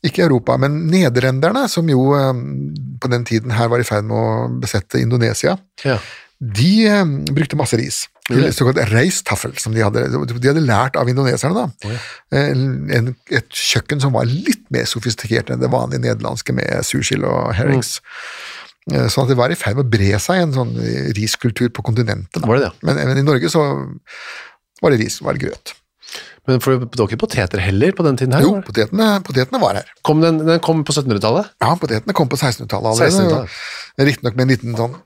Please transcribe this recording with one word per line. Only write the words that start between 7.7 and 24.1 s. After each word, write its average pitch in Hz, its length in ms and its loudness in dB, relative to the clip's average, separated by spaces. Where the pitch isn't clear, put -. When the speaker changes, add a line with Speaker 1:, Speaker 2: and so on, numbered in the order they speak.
Speaker 1:
ris. - 300 -4
Speaker 2:
Gjorde 131 140 4
det? 156 100 2
Speaker 1:
Såkalt 131 380 2
reistaffel, 123 680 0
som 110 140 -4
de 113 80 2
hadde, 113 300 2
de 123 360 -2
hadde 147 200 2
lært 117 280 2
av 131 120 2
indoneserne 131 480 2
da. 240 100 0
Speaker 2:
Å, 107 40 -4
ja. 120 60 -6
Speaker 1:
Eh, 139 140 2
en, 131 640 0
et - 180 -2
kjøkken - 520 -2
som 139 120 2
var 120 120 2
litt 151 440 -2
mer 123 140 -2
sofistikert 113 680 -4
enn 123 100 -4
det 123 120 0
vanlige 123 320 -2
nederlandske 113 500 -4
med - 140 -2
sursild - 380 -2
og 87 320 -2
herrings. 127 440 0
Speaker 2:
Mm. 139 40 -2
Speaker 1:
Eh, 123 120 2
sånn 135 160 0
at 123 60 0
det 131 80 4
var 123 120 4
i 170 60 0
ferd 107 220 -4
med 139 80 2
å 117 40 -2
bre 104 300 4
seg 180 220 0
en 156 120 0
sånn 120 220 -2
riskultur 110 540 0
på - 140 -8
kontinentet 107 580 -2
da. - 60 -2
Speaker 2:
Var 117 120 4
det 135 100 0
det? - 40 -12
Speaker 1:
Men, 139 120 0
men 131 100 0
i 139 60 2
Norge 139 260 2
så 165 120 2